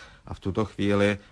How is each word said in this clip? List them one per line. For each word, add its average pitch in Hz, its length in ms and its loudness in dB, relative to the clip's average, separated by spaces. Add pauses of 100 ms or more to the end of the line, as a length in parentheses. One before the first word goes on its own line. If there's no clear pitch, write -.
(260)
a - 80 -12
v - 60 -12
tuto 101 260 -2
chvíli 101 520 2 (140)